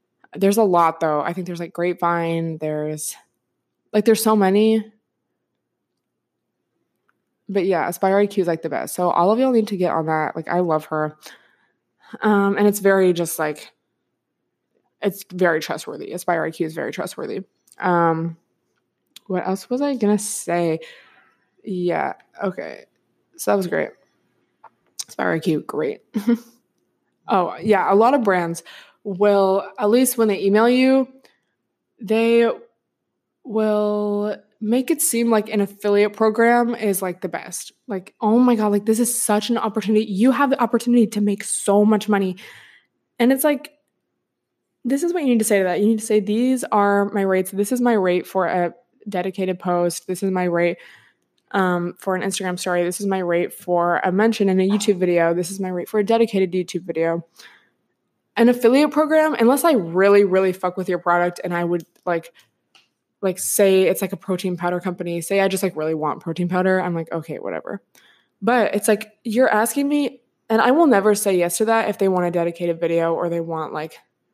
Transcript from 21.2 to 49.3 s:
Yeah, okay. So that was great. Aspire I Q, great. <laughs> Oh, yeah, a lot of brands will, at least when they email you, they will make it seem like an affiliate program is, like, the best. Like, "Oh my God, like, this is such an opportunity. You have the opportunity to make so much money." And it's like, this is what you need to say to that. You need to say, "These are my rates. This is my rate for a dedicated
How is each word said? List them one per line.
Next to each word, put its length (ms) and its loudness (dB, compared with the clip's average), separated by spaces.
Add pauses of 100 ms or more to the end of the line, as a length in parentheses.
Yeah, 520 -4 (280)
okay. 440 -8 (500)
So 160 -2
that 40 2
was 120 -2
great. 220 -4 (1200)
Aspire 260 -2
I 40 -2
Q, 220 -2
great. 420 -6 (120)
<laughs> 220 0 (920)
Oh, 320 0
yeah, 320 2
a 40 6
lot 180 6
of 80 2
brands 400 0 (400)
will, 640 2 (100)
at 120 0
least 260 2
when 120 2
they 160 -2
email 240 4
you, 400 2 (920)
they 480 2 (920)
will 960 -2 (240)
make 300 0
it 120 -2
seem 280 0
like 180 2
an 120 -2
affiliate 520 0
program 640 2
is, 280 -4
like, 180 -6
the 80 -6
best. 440 -12 (140)
Like, 340 -10
"Oh 180 4
my 160 6
God, 180 0
like, 140 0
this 140 2
is 200 -2
such 300 0
an 80 0
opportunity. 480 0
You 240 2
have 200 2
the 120 0
opportunity 460 2
to 120 -4
make 240 -2
so 400 2
much 240 2
money." 280 0 (800)
And 140 4
it's 120 0
like, 280 -2 (1120)
this 180 -2
is 100 0
what 100 -2
you 60 0
need 120 4
to 40 0
say 140 2
to 60 2
that. 160 0
You 60 2
need 120 2
to 80 -10
say, 140 2
"These 440 -2
are 420 2
my 160 -4
rates. 280 0
This 220 -2
is 80 -2
my 140 2
rate 320 0
for 200 -2
a 280 -2 (340)
dedicated 500 -4